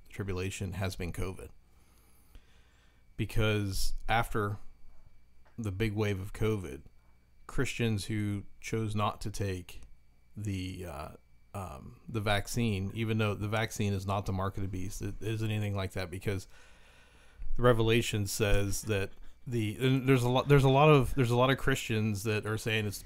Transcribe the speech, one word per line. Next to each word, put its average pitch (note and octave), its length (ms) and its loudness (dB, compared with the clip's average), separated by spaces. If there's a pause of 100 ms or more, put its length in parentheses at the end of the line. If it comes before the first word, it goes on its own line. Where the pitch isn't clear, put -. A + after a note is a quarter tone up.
tribulation, F#2+ 640 -6
has F#2 220 -4
been F2 180 -6
covid. F#2 360 -8 (1700)
Because G#2 760 2 (160)
after A2 480 0 (1000)
the G#2+ 140 -4
big G2+ 220 0
wave G#2 260 0
of G#2 140 -8
covid, F#2+ 480 -2 (680)
Christians A2+ 580 0
who G#2 380 -2 (160)
chose A2 360 -4
not G#2 260 -2
to A2 80 -6
take F#2+ 520 -6 (540)
the, G2 560 -6
uh, D2 160 -10 (460)
um, F2 420 -12 (140)
the A2+ 100 -4
vaccine, G2+ 760 0
even A2 240 -2
though G#2 160 2
the G2 140 -4
vaccine G#2+ 460 -2
is F#2+ 120 -4
not G2+ 200 -2
the G#2 80 -2
mark F#2+ 240 -4
of G#2+ 60 -4
the G2+ 60 -2
beast, G2+ 320 -6
it G2 200 -6
isn't A2 280 -4
anything G#2 260 -2
like F#2+ 180 -4
that, F#2 180 -6
because F#2+ 360 -4 (1080)
the A#2+ 80 6
Revelation A2+ 640 4
says G2+ 560 2
that G2 280 -2 (360)
the, A2+ 320 -2
and C3 300 2
there's B2 140 6
a B2 60 2
lot, B2+ 200 2
there's C#3 160 8
a C3+ 40 6
lot C#3+ 200 8
of, C3+ 260 8
there's A#2+ 160 2
a A#2+ 60 2
lot B2+ 120 6
of C3 80 4
Christians A2 680 0
that G#2+ 220 -2
are G#2+ 120 -4
saying A2 280 -2
it's - 200 -8